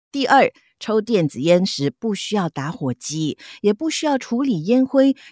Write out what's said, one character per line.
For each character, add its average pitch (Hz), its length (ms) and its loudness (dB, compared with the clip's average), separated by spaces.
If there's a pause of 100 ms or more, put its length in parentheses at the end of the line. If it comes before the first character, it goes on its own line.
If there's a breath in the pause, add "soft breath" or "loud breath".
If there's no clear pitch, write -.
(140)
第 277 120 -2
二， 254 240 4 (300 soft breath)
抽 220 220 -2
电 202 260 0
子 123 140 -6
烟 175 240 4
时 139 260 -2
不 220 240 -4
需 - 220 -4
要 175 100 -2
打 143 240 -6
火 131 220 -4
机， 151 440 -6 (220 loud breath)
也 208 140 2
不 320 160 -4
需 - 160 -4
要 277 120 2
处 240 240 -4
理 214 220 -2
烟 247 220 4
灰， 269 280 4 (180 loud breath)